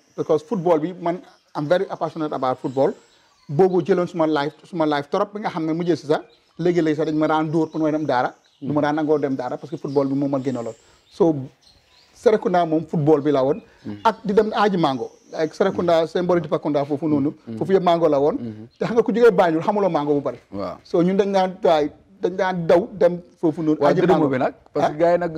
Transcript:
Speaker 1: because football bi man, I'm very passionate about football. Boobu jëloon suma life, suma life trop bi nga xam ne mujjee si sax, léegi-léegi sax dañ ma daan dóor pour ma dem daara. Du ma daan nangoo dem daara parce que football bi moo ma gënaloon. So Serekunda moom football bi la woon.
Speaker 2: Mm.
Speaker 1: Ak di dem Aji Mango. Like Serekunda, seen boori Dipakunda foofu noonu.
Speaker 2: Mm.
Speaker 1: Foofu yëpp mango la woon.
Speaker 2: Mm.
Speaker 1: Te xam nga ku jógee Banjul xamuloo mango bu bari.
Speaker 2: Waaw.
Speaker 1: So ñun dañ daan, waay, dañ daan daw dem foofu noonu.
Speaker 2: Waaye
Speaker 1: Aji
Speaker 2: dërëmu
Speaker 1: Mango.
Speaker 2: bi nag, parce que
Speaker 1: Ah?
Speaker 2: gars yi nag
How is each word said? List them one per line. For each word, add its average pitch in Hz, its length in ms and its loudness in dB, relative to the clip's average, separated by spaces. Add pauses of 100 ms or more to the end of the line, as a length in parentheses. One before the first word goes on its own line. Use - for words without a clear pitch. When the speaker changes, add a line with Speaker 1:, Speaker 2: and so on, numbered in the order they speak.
(160)
Speaker 1:
because 156 260 0
football 170 380 0
bi 165 200 -4
man, 170 220 -4 (320)
I'm 147 140 -6
very 180 180 2
passionate 160 460 -6
about 131 260 -2
football. 139 340 -2 (580)
Boobu 180 300 2
jëloon 180 280 0
suma 165 180 -2
life, 151 260 0 (120)
suma 165 200 -4
life 147 240 0
trop 202 240 -2
bi 208 80 -12
nga 214 80 -6
xam 165 160 -6
ne 160 80 -2
mujjee 170 240 0
si - 100 -16
sax, 151 140 0 (400)
léegi-léegi 165 360 2
sax 151 120 -2
dañ 156 80 -2
ma 156 120 2
daan 156 220 0
dóor 156 200 0
pour 156 100 -6
ma 156 100 0
dem 156 140 -2
daara. 135 300 0 (260)
Du 143 140 -6
ma 147 80 2
daan 147 140 0
nangoo 151 220 2
dem 139 180 -2
daara 131 200 -2
parce 143 140 -18
que 165 80 -8
football 139 280 -2
bi 139 80 -2
moo 139 140 0
ma 139 100 -2
gënaloon. 123 360 -6 (360)
So 165 240 2 (800)
Serekunda 196 540 2
moom 160 180 -2
football 151 380 2
bi 147 80 2
la 139 120 2
woon. 151 200 0 (240)
Speaker 2:
Mm. 104 180 -10
Speaker 1:
Ak 220 200 2
di 202 100 -2
dem 214 180 2
Aji 208 240 0
Mango. 135 340 0 (220)
Like 160 220 -4
Serekunda, 170 520 0
seen 180 200 -4
boori 175 160 2
Dipakunda 147 420 -2
foofu 147 240 -4
noonu. 143 240 0 (160)
Speaker 2:
Mm. 113 100 -10
Speaker 1:
Foofu 156 140 -2
yëpp 190 120 4
mango 170 240 4
la 147 120 2
woon. 160 160 2
Speaker 2:
Mm. 113 300 -12 (120)
Speaker 1:
Te 196 60 -4
xam 208 120 -4
nga 233 60 4
ku 254 100 -2
jógee 233 180 6
Banjul 170 320 2
xamuloo 202 280 0
mango 147 240 -2
bu 143 60 2
bari. 127 180 -6 (140)
Speaker 2:
Waaw. 95 320 -8
Speaker 1:
So 180 180 0
ñun 185 140 2
dañ 196 160 0
daan, 185 300 0
waay, 156 280 2 (300)
dañ 180 160 -2
daan 185 300 -2
daw 180 260 4
dem 175 300 2 (180)
foofu 165 220 0
noonu. 151 180 0
Speaker 2:
Waaye 143 140 4
Speaker 1:
Aji 170 80 2
Speaker 2:
dërëmu 180 160 4
Speaker 1:
Mango. 151 100 2
Speaker 2:
bi 135 100 0
nag, 147 160 -2 (200)
parce 139 140 0
que - 60 -4
Speaker 1:
Ah? 151 40 -10
Speaker 2:
gars 170 140 4
yi 175 60 2
nag 175 200 -4